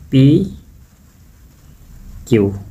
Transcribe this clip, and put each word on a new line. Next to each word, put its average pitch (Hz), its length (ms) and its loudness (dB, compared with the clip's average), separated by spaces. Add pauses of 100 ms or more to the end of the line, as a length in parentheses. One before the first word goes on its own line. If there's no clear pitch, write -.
(100)
पी 147 460 2 (1700)
क्यू 101 240 2 (180)